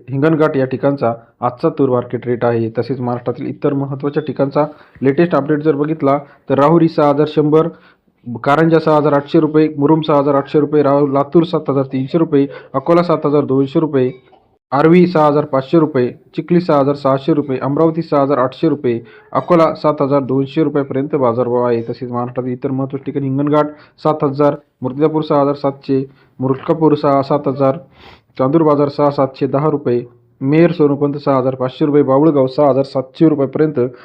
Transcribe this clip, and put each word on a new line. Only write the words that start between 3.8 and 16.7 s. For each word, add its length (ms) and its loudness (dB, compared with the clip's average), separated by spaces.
ठिकाणचा 440 -2
लेटेस्ट 320 2
अपडेट 280 0
जर 120 2
बघितला, 440 0
तर 80 0
राहुरी 300 4
सहा 200 2
हजार 200 2
शंभर, 400 2
कारंजा 340 4
सहा 180 2
हजार 160 2
आठशे 280 0
रुपये, 380 2
मुरुम 220 2
सहा 180 2
हजार 160 0
आठशे 260 0
रुपये, 220 0
राहू-, 300 2
लातूर 300 2
सात 280 -4
हजार 140 0
तीनशे 340 -4
रुपये, 280 2
अकोला 280 2
सात 240 0
हजार 180 2
दोनशे 360 0
रुपये, 320 0
आर्वी 340 6
सहा 200 2
हजार 180 2
पाचशे 340 0
रुपये, 360 0
चिखली 240 0
सहा 180 2